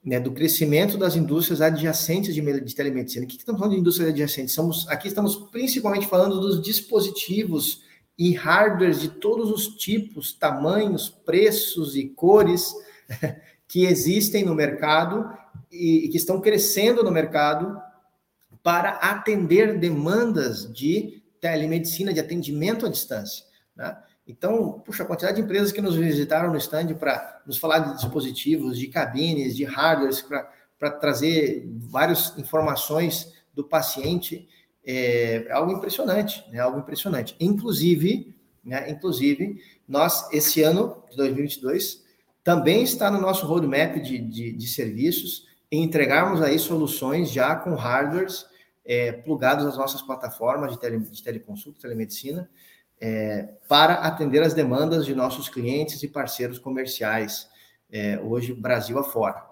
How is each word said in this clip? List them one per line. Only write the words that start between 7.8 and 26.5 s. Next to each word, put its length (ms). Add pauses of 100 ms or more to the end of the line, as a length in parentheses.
e 160
hardwares 680
de 100
todos 400
os 260
tipos, 580
tamanhos, 760
preços 880
e 140
cores 640 (480)
<laughs> 460
que 180
existem 600
no 80
mercado 760 (420)
e, 340
e 40
que 80
estão 220
crescendo 640
no 80
mercado 680 (800)
para 300
atender 880
demandas 920
de 520 (180)
telemedicina, 720
de 60
atendimento 680
à 40
distância, 560 (300)
né? 220 (280)
Então, 600
puxa, 180
a 20
quantidade 300
de 60
empresas 320
que 80
nos 160
visitaram 520
no 80